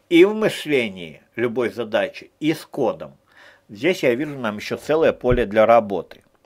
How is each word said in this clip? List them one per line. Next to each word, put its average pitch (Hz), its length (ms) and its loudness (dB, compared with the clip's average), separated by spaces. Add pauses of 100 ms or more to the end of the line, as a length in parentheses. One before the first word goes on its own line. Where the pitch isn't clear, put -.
и 175 140 8
в 208 100 6
мышлении 117 880 -4 (140)
любой 117 340 -2
задачи, 107 720 -6
и 156 140 -2
с - 120 -10
кодом. 82 520 -6 (520)
Здесь 139 340 -4
я 123 100 2
вижу 143 240 -6
нам 107 200 -6
еще 113 200 -8
целое 156 360 0
поле 123 320 0
для 107 200 4
работы. 104 580 2 (220)